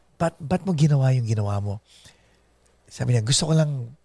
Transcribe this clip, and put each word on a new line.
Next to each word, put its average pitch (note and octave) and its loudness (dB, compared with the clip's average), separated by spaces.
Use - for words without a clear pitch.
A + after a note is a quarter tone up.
"Ba't, E3 -4
ba't E3+ -4
mo F#3+ -2
ginawa C#3+ 4
yung B2 0
ginawa G2+ -2
mo?" G2+ -6
Sabi B2 -4
niya, A#2+ 2
"Gusto C3+ 0
ko D#3+ 2
lang D#3 2